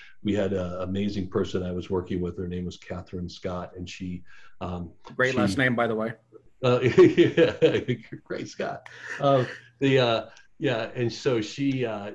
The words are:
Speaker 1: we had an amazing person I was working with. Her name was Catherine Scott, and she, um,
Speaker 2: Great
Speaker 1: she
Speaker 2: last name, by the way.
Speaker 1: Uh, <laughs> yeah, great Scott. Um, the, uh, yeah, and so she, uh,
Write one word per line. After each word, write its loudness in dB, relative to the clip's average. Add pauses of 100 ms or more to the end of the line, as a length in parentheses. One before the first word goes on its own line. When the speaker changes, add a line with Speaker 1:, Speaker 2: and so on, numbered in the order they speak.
(240)
Speaker 1:
we -2
had 0
an -4
amazing -4
person -2
I -4
was -8
working -2
with. -4
Her -6
name -4
was -8
Catherine -10
Scott, -8
and -10
she, -8 (380)
um, -6 (280)
Speaker 2:
Great 2
Speaker 1:
she -2
Speaker 2:
last 2
name, 2
by 2
the -2
way. -4 (500)
Speaker 1:
Uh, 4
<laughs> 4
yeah, 8 (720)
great -8
Scott. -8 (320)
Um, 4 (340)
the, 4
uh, 2 (360)
yeah, 0
and 0
so 0
she, -2
uh, -8